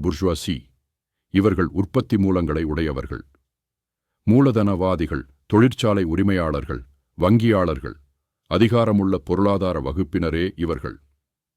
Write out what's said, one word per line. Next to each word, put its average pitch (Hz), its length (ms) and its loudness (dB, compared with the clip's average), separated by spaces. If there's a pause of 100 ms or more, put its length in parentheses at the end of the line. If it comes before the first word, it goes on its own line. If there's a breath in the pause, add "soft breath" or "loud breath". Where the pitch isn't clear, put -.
புர்ஜுவாசி. 82 600 -2 (680)
இவர்கள் 95 380 2
உற்பத்தி 104 500 -2
மூலங்களை 87 460 0
உடையவர்கள். 76 640 -6 (1080)
மூலதனவாதிகள், 92 920 2 (220)
தொழிற்சாலை 107 580 2
உரிமையாளர்கள், 82 840 -2 (320)
வங்கியாளர்கள், 92 760 2 (540)
அதிகாரமுள்ள 101 720 2
பொருளாதார 92 640 0
வகுப்பினரே 82 760 -4
இவர்கள். 80 420 -6 (600)